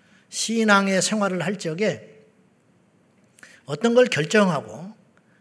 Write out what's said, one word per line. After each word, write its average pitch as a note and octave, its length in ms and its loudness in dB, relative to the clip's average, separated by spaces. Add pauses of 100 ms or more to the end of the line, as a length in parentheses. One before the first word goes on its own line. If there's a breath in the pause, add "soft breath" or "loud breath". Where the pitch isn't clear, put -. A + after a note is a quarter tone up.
(300 soft breath)
신앙의 G3+ 720 2
생활을 F#3 420 -2
할 F#3+ 140 -4
적에 E3 560 -6 (1500 loud breath)
어떤 A#3 280 -2
걸 B3 120 6
결정하고 E3 840 0 (480 soft breath)